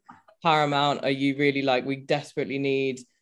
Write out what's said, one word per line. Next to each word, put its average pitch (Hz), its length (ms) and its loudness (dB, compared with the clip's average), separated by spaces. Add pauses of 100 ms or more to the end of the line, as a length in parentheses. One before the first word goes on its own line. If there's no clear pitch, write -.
(420)
Paramount? 147 600 2
Are 139 80 0
you 139 260 0
really 139 260 0
like, 127 220 2
"We 139 120 -4
desperately 139 640 -4
need 135 420 -2 (220)